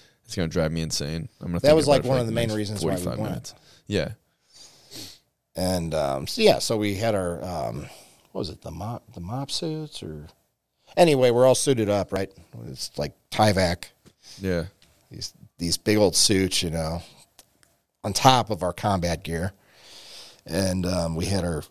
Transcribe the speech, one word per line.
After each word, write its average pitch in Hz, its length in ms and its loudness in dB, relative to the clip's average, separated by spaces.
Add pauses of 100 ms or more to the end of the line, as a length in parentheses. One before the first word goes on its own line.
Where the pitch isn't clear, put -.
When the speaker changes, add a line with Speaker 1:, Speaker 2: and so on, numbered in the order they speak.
(260)
Speaker 1:
It's - 100 -14
gonna 87 140 0
drive 80 220 0
me 82 100 -2
insane. 80 480 -6 (120)
I'm - 60 -10
gonna 87 120 -4
Speaker 2:
That 131 100 2
Speaker 1:
think 151 60 8
Speaker 2:
was, 156 100 4
Speaker 1:
about 143 60 4
Speaker 2:
like, 135 80 6
Speaker 1:
it 127 40 -2
for, 123 60 -4
Speaker 2:
one 131 80 2
Speaker 1:
like, 127 40 2
Speaker 2:
of 117 60 -2
the 113 40 -4
Speaker 1:
the 110 40 -2
Speaker 2:
main 117 120 0
Speaker 1:
next 110 100 -4
Speaker 2:
reasons 104 280 -4
why 80 60 0
we 92 60 0
Speaker 1:
forty-five 87 220 -4
Speaker 2:
went. - 120 -4
Speaker 1:
minutes. - 220 -10 (340)
Yeah. 98 240 -2 (1400)
Speaker 2:
And, 90 380 -2
um, 71 340 -2
so, - 140 -4
yeah, 208 180 6
so - 180 -2
we 104 180 0
had 110 180 0
our, 87 300 -2
um, 73 380 -6 (500)
what - 80 -8
was 82 100 -6
it, 101 120 -14
the - 100 -12
mop, 92 320 -10 (100)
the 87 60 -14
mop 120 320 -10
suits, 156 500 -8
or 76 260 -12 (680)
anyway, 139 340 8
we're 120 160 6
all 131 100 8
suited 113 340 2
up, 101 240 0
right? 95 180 -4 (360)
It's - 300 -12
like - 160 -4 (180)
Tyvek. 92 540 2 (540)
Speaker 1:
Yeah. 90 260 -2 (440)
Speaker 2:
These, - 240 -12 (240)
these 85 200 -2
big 107 200 2
old 95 180 4
suits, 95 480 2
you 87 60 -2
know, 82 320 -4 (1000)
on 104 100 -4
top 127 360 2
of 90 140 -4
our 87 80 -2
combat 87 520 -2
gear. 85 280 -4 (920)
And, 92 400 0
um, 85 320 -2
we 85 80 -4
had 92 180 -2
our 82 280 -4